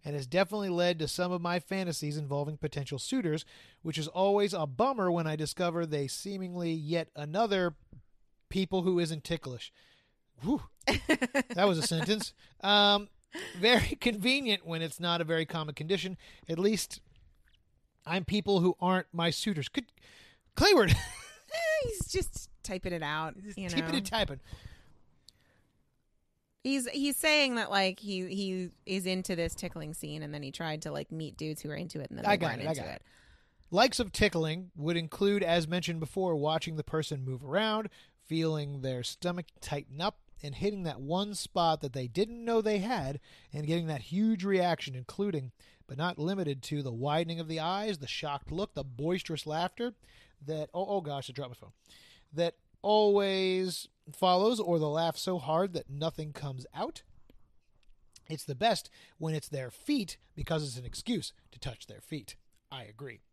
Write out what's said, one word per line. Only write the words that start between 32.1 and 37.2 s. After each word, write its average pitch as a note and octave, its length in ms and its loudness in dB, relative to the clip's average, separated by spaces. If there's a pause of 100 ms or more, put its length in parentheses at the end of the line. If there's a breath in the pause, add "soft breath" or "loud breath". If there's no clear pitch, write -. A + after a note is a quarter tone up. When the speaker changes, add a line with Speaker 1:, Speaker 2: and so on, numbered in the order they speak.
Speaker 2:
then - 80 -6
Speaker 1:
I G3+ 60 6
Speaker 2:
they G3+ 60 6
Speaker 1:
got E3 100 0
Speaker 2:
weren't A#2+ 160 -2
Speaker 1:
it, - 20 -4
I D#3 60 -2
Speaker 2:
into D3 100 -2
Speaker 1:
got D#2 80 -6
Speaker 2:
it. C#2 60 -8
Speaker 1:
it. - 60 -16 (680 soft breath)
Likes A#3 300 4
of G#3 120 0
tickling F3 640 2
would E3 220 0
include, G3 460 2
as E3+ 240 4
mentioned E3+ 320 -2
before, F3 360 0
watching D#3 400 0
the D3+ 80 -4
person D3 400 -2